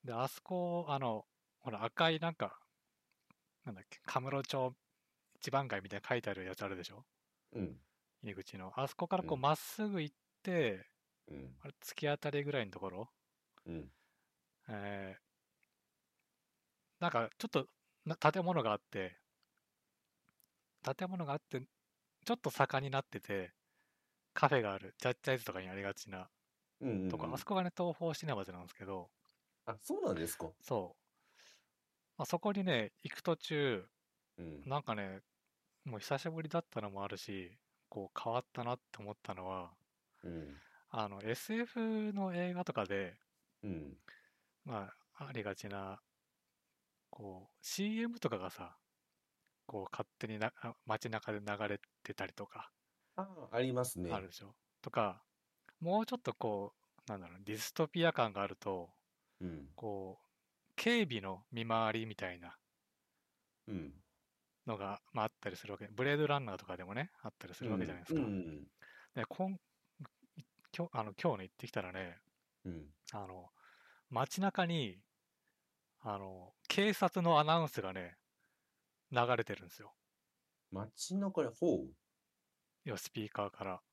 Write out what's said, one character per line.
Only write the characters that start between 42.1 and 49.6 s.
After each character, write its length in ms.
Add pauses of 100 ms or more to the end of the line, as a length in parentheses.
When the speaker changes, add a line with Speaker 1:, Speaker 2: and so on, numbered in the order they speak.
Speaker 1:
の 200
映 200
画 120
と 80
か 120
で、 340 (440)
Speaker 2:
う 40
ん。 300 (680)
Speaker 1:
ま 260 (220)
あ、 140
あ 40
り 120
が 120
ち 140
な、 320 (1080)
こ 400
う、 100
シ 260
ー 180
エ 20
ム 120
と 120
か 80
が 100
さ、 300 (880)